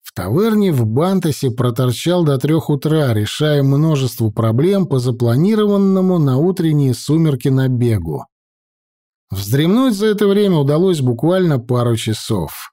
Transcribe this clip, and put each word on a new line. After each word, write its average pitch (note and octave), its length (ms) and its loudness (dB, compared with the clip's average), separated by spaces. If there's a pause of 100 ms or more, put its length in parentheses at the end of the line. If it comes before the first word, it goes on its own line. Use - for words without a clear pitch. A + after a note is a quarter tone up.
В - 140 -20
таверне G3 560 0
в B2 160 0
Бантасе D#3 640 0
проторчал B2+ 720 -2
до C#3+ 160 0
трех D#3 320 -2
утра, D3 420 0
решая C#3+ 520 0
множество C3+ 640 0
проблем C#3 560 0
по C3+ 140 0
запланированному F#3 1200 2
на C3+ 180 2
утренние D#3 560 0
сумерки D3 540 0
набегу. A#2+ 800 0 (1000)
Вздремнуть D#3+ 680 0
за G3+ 120 -2
это G#3 220 2
время G3 300 2
удалось D#3 420 2
буквально D3+ 580 0
пару A#2+ 380 0
часов. G#2 760 -6